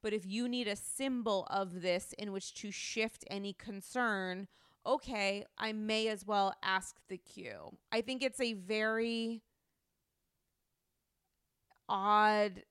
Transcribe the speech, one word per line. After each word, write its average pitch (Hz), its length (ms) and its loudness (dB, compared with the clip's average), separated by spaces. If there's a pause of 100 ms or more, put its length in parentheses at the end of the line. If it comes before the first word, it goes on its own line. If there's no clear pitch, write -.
but 214 120 -2
if 214 120 -2
you 220 240 -2
need 240 200 0
a 202 80 -2
symbol 233 680 0
of 185 340 -2
this 175 320 0
in 208 180 -8
which 190 260 -8
to 208 140 -8
shift - 580 -4
any 202 240 -4
concern, 196 920 -2 (400)
okay, 208 580 0 (140)
I 220 140 -2
may 220 360 0
as 202 180 -4
well 196 360 4
ask 190 340 0 (120)
the 190 100 -8
cue." - 580 -12 (160)
I 226 80 4
think 240 220 -2
it's 262 180 0
a 233 140 2
very 220 880 0 (2500)
odd 208 840 6